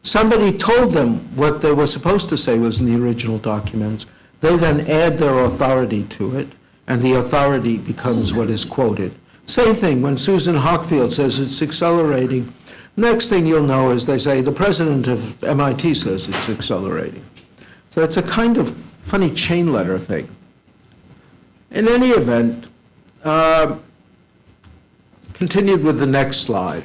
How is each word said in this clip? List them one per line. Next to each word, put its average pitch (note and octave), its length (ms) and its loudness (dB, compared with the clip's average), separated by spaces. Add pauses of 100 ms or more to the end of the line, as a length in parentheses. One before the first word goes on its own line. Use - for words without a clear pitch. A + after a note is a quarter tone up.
Somebody G#3+ 520 2
told A3+ 400 2
them B2 260 0 (160)
what D3 260 0
they D3 120 4
were C#3+ 140 4
supposed F3 420 0
to D3+ 80 -2
say A#2 200 2
was A2+ 220 0
in B2+ 60 0
the A#2+ 160 0
original A#2 360 -2
documents. G#2+ 680 -6 (340)
They E3 160 4
then D#3+ 340 2
add D#3 280 2
their C3+ 260 2
authority B2 600 0
to B2+ 340 -6
it, - 100 -6 (400)
and B2 140 -2
the C3 120 2
authority B2+ 640 0
becomes A2 560 -4
what A2 160 -2
is G#2+ 140 -2
quoted. G2+ 500 -2 (320)
Same A3 300 2
thing D#3 260 0
when C#3 160 -2
Susan F3 380 0
Hockfield D3 560 0
says C3+ 280 0
it's C3 220 -4
accelerating. C#3+ 920 0 (440)
Next A#3 320 2
thing F3+ 180 2
you'll D#3+ 180 4
know C3 280 2
is A#2+ 140 0
they C3+ 140 0
say, C#3 220 0
"The C#3 120 0
president D#3 540 0
of A2 360 -6
M C#3+ 160 0
I C#3+ 140 0
T D#3 200 0
says F#2+ 360 -4
it's - 200 -4
accelerating." F#2 720 -6 (680)
So E3 120 -2
it's D#3+ 160 0
a F3+ 60 0
kind A3+ 340 0
of C#3+ 140 0
funny - 580 -4
chain E3+ 440 0
letter F#2 260 -2
thing. D#2+ 300 -8 (1400)
In A3 180 0
any B3 220 4
event, A#2 560 2 (560)
uh, D#3+ 520 2 (1600)
continued F#3+ 500 2
with D3 160 2
the C#3 80 0
next C#3 340 0
slide. F2+ 440 -4